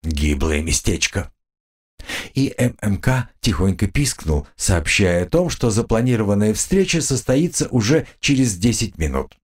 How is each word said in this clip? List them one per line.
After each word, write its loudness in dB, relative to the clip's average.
Гиблое 0
местечко. -2
И 0
М 0
М 0
К 0
тихонько 0
пискнул, -2
сообщая 2
о -6
том, 2
что 0
запланированная 2
встреча 0
состоится 0
уже 2
через 0
десять 0
минут. -4